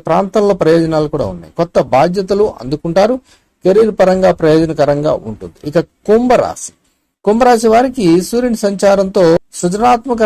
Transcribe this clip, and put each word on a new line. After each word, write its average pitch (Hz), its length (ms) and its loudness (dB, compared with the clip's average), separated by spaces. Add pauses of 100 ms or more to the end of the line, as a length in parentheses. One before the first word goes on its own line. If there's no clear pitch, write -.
ప్రాంతంలో 196 540 0
ప్రయోజనాలు 160 520 0
కూడా 131 180 -4
ఉన్నాయి. 85 280 -18
కొత్త 170 160 -6 (200)
బాధ్యతలు 190 500 0 (160)
అందుకుంటారు, 170 540 -2 (480)
కెరీర్ 208 360 2
పరంగా 185 400 2
ప్రయోజనకరంగా 151 720 0 (180)
ఉంటుంది. 90 280 -14 (100)
ఇక 156 100 -2 (300)
కుంభరాశి, 220 640 0 (520)
కుంభరాశి 233 500 2
వారికి 254 320 0 (220)
సూర్యుని 240 360 -2
సంచారంతో 196 580 0 (360)
సృజనాత్మక 226 680 -2